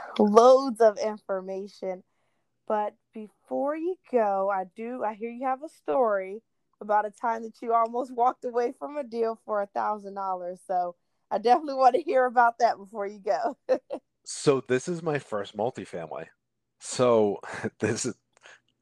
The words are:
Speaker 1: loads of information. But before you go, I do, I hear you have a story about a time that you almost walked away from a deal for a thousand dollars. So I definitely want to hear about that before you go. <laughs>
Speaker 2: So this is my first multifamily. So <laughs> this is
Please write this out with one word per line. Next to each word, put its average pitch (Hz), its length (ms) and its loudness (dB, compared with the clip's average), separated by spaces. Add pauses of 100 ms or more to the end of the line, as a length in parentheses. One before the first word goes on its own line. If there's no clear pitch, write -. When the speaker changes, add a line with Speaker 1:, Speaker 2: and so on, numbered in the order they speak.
(180)
Speaker 1:
loads 233 600 8
of 214 180 6
information. 190 1040 -6 (640)
But 208 280 -2 (180)
before 262 600 -6
you 339 200 -4 (160)
go, 202 380 2
I 190 160 -2 (100)
do, 240 280 -10
I 214 120 -4
hear 214 140 -10
you 240 160 -8
have 262 180 -4
a 320 60 -10
story 214 720 -2 (400)
about 208 240 0
a 208 60 -8
time 226 320 -4
that 220 180 -14
you 233 120 -4
almost 233 400 0
walked 254 320 0
away 240 340 -2
from 285 180 -10
a 294 60 -4
deal 226 420 -4
for 214 160 -2
a 202 60 -4
thousand 214 480 -4
dollars. 185 520 -6
So 180 280 -2 (360)
I 202 60 -2
definitely 254 380 2
want 262 200 6
to 294 60 0
hear 262 240 2
about 240 340 2
that 220 180 2
before 202 300 -8
you 208 120 -14
go. 233 380 -2 (100)
<laughs> 262 100 2 (480)
Speaker 2:
So 135 440 0
this 127 180 -2
is 170 160 -8
my 151 160 -2
first 104 380 -10
multifamily. 85 680 -8 (520)
So 113 600 2 (180)
<laughs> - 200 -10
this 120 260 -2
is 117 100 -6 (680)